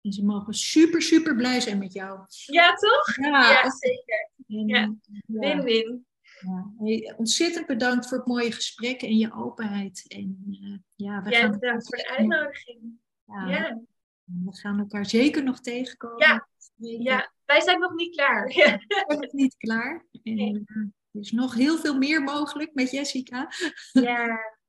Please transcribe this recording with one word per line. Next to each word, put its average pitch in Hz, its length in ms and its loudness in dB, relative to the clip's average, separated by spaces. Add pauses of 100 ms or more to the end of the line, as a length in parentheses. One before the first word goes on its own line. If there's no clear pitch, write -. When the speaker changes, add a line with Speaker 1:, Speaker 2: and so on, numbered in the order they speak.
Speaker 1:
En 202 100 -6
ze 202 140 -2
mogen 208 280 -2
super, 330 480 4
super 320 340 4
blij 247 240 2
zijn 214 180 -2
met 196 160 -6
jou. 190 260 -10 (260)
Speaker 2:
Ja, 339 280 6
toch? 466 420 4
Speaker 1:
Ja. 269 360 6
Speaker 2:
Ja, 262 180 6
zeker. - 600 -4 (180)
Speaker 1:
En, 214 200 -4
Speaker 2:
Ja. 214 120 2 (220)
Speaker 1:
ja. 208 380 -10
Speaker 2:
Win-win. 247 680 -2 (400)
Speaker 1:
Ja. 185 320 -8
Hey, 220 400 -4
ontzettend 330 480 -2
bedankt 247 420 0
voor 254 100 -4
het - 100 -6
mooie 240 240 0
gesprek 247 500 -6
en 220 160 2
je 220 160 2
openheid. 208 760 -8
En, 196 420 -12
eh, 196 280 -12 (180)
ja, 202 280 -8
we 202 60 -6
Speaker 2:
Jij 233 120 4
Speaker 1:
gaan 220 100 2
Speaker 2:
bedankt 233 360 -4
voor 240 100 -8
de 233 60 -8
Speaker 1:
elkaar - 140 -6
Speaker 2:
uitnodiging. 285 640 -2 (440)
Speaker 1:
Ja. 196 240 -10
Speaker 2:
Ja. 277 320 -4 (420)
Speaker 1:
We 180 320 -8
gaan 202 240 -4
elkaar 202 260 -6
zeker 277 380 2
nog 254 160 -2
tegenkomen. 240 680 -2
Speaker 2:
Ja. 240 200 2 (300)
Speaker 1:
Zeker. 233 240 -10
Speaker 2:
Ja, 247 300 -2 (140)
wij 294 160 6
zijn 359 180 2
nog 359 140 -2
niet 339 220 -6
klaar. 254 320 2
<laughs> - 0 -
Speaker 1:
We 254 60 -8 (540)
zijn 294 120 0
nog - 120 -10
niet 269 260 2
klaar. 233 480 -6 (180)
En, 220 120 -6
Speaker 2:
Nee. 208 300 -2
Speaker 1:
eh, 214 100 -20 (360)
er 208 100 -12
is 202 100 -10
nog 247 240 -2
heel 285 220 2
veel 294 200 -2
meer 285 260 2
mogelijk 294 500 -4
met 254 180 0
Jessica. 269 600 -6 (400)
Speaker 2:
Ja. 240 360 2 (420)